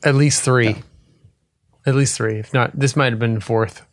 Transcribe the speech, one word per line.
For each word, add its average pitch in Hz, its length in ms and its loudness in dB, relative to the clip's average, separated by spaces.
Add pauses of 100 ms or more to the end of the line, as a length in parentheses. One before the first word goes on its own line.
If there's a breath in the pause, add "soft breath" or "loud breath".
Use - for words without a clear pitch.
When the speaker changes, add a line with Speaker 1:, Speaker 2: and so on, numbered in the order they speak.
Speaker 1:
At 143 100 2
least 139 280 2
three. 123 280 2
Speaker 2:
Yeah. 107 80 -4 (1080)
Speaker 1:
At 135 80 0
least 135 220 0
three. 110 220 -4
If 107 160 -12
not, 120 240 2
this 135 180 0
might 135 160 2
have 113 60 -4
been 113 160 0
the 110 60 -4
fourth. 113 420 -2 (100)